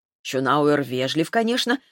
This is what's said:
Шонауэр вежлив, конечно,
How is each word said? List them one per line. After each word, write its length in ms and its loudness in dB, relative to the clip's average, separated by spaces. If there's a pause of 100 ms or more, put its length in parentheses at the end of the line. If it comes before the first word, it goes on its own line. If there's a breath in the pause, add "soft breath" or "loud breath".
(220)
Шонауэр 600 2
вежлив, 500 -2
конечно, 480 0 (120 soft breath)